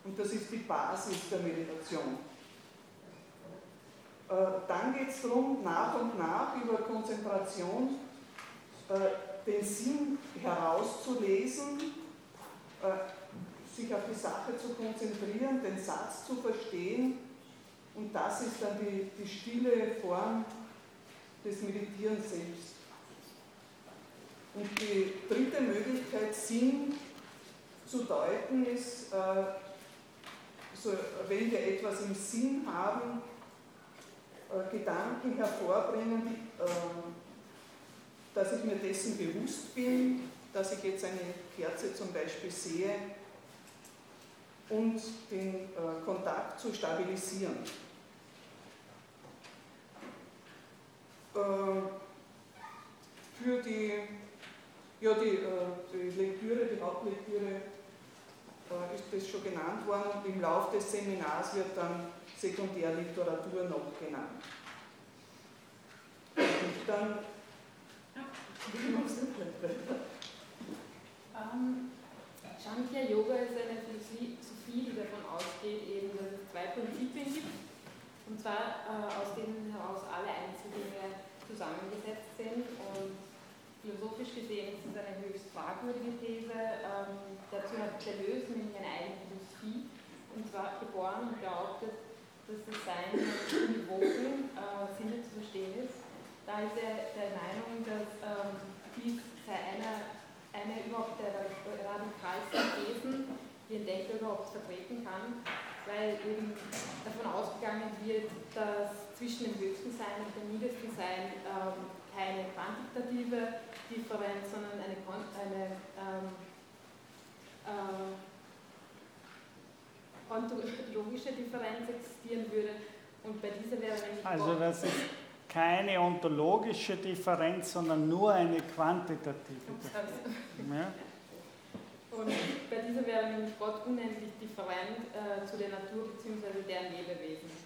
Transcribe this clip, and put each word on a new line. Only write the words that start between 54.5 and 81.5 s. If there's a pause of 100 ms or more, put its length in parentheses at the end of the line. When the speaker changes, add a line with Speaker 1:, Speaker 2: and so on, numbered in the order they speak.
Speaker 1:
ja,
die,
äh, (420)
die
Lektüre,
die
Hauptlektüre, (1080)
äh,
ist
das
schon
genannt
worden,
und
im
Lauf
des
Seminars
wird
dann (260)
Sekundärliteratur
noch
genannt. (1900)
Und
dann, (1500)
wie
machst
du (140)
das
weiter? (1300)
Speaker 2:
Ähm, (720)
Sankhya
Yoga
ist
eine
Philosophie, (320)
die
davon
ausgeht,
eben,
dass
es
zwei
Prinzipien
gibt, (800)
und
zwar,
äh,
aus
denen
heraus
alle
Einzeldinge (240)
zusammengesetzt